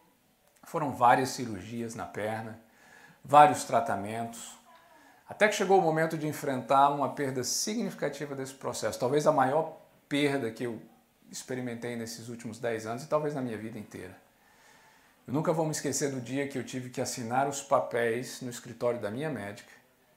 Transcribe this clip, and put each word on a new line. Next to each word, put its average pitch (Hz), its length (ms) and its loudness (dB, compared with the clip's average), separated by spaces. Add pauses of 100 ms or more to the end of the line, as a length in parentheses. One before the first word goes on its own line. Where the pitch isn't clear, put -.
(640)
Foram 151 280 -4
várias 127 380 6
cirurgias 113 640 -8
na 98 140 -10
perna, 110 520 -6 (640)
vários 139 400 8
tratamentos, 113 960 -4 (680)
até - 200 4
que 208 60 4
chegou 190 240 6
o 175 60 8
momento 160 340 2
de 151 100 -2
enfrentar 139 640 4
uma 143 240 0
perda 131 300 -2
significativa 160 880 -4
desse 131 220 -8
processo, - 420 -4
talvez 147 300 2
a 151 40 6
maior 139 480 2 (280)
perda 139 420 0
que 120 140 -8
eu 117 180 -6 (480)
experimentei 123 680 -8
nesses 113 340 -10
últimos 117 280 -10
dez 113 300 -4
anos 117 160 -6
e - 40 -16
talvez 151 280 0
na 135 60 -4
minha 117 160 -6
vida 110 200 -10
inteira. 95 400 -14 (1120)
Eu 113 60 -6
nunca 160 200 2
vou 160 120 0
me 156 60 -2
esquecer 147 380 -2
do 131 100 -6
dia 135 280 -4
que 139 100 -6
eu 120 60 -4
tive 127 260 -8
que 131 100 -8
assinar 127 480 -2
os 139 140 -6
papéis 120 800 0
no 127 80 -8
escritório 117 500 -4
da 104 120 -4
minha 147 180 -4
médica, 104 420 -10 (460)